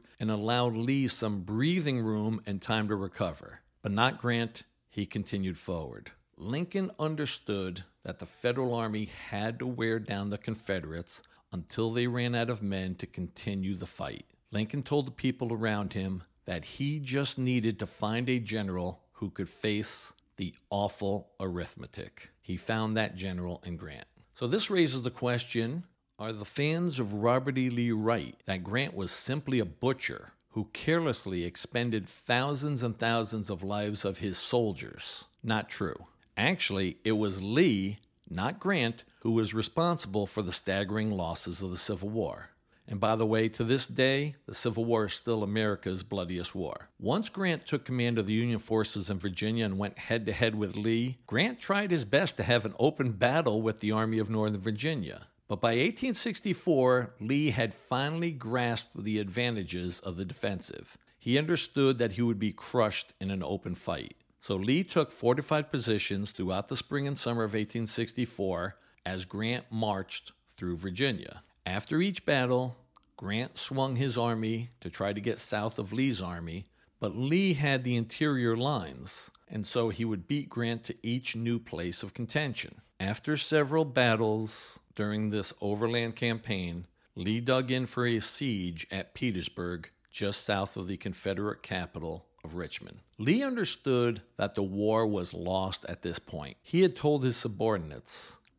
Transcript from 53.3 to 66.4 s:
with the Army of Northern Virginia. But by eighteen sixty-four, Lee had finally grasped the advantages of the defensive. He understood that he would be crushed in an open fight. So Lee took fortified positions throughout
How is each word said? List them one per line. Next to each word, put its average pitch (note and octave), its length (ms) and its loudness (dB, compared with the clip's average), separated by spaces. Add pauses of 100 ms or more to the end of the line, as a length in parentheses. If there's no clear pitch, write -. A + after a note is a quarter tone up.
with A2 180 2
the G#2+ 120 2
Army A2 280 4
of G#2 100 0
Northern G#2+ 300 2
Virginia. G#2+ 680 -2 (200)
But G2+ 140 -2
by A#2 120 6
eighteen G#3+ 400 2
sixty-four, C3+ 1040 4
Lee C#3 320 2
had G#2+ 220 2
finally D#3 580 -2
grasped A#2+ 720 -2
the G#2+ 160 2
advantages F#2 800 -2
of F#2 160 -6
the F#2+ 100 -4
defensive. - 720 -6 (220)
He B2 180 2
understood C#3+ 640 4
that A2 140 2
he A2 80 -2
would A#2 180 2
be G#2 120 2
crushed - 720 0
in F#2+ 80 -2
an F#2+ 140 -2
open F2+ 320 -4
fight. - 400 -6 (260)
So - 140 -2
Lee B2 280 2
took D#3+ 280 2
fortified C#3+ 600 2
positions G#2 600 0
throughout F#2+ 360 -2